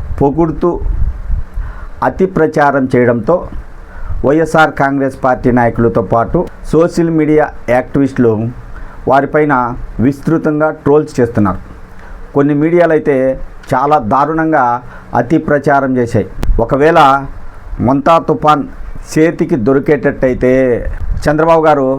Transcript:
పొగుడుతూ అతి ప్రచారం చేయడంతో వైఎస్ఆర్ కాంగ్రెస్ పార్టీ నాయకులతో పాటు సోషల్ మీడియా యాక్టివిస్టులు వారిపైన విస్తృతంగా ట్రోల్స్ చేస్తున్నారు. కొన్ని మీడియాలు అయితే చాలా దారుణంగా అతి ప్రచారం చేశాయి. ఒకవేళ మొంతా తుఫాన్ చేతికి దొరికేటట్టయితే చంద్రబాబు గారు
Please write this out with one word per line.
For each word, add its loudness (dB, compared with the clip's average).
పొగుడుతూ 0
అతి 0
ప్రచారం 2
చేయడంతో 2
వైఎస్ఆర్ 2
కాంగ్రెస్ 0
పార్టీ 2
నాయకులతో 2
పాటు 0
సోషల్ 2
మీడియా 2
యాక్టివిస్టులు 2
వారిపైన 2
విస్తృతంగా 0
ట్రోల్స్ 2
చేస్తున్నారు. 0
కొన్ని 2
మీడియాలు 2
అయితే 0
చాలా 2
దారుణంగా 0
అతి 0
ప్రచారం 2
చేశాయి. 0
ఒకవేళ 2
మొంతా 2
తుఫాన్ 0
చేతికి 2
దొరికేటట్టయితే 2
చంద్రబాబు 4
గారు 2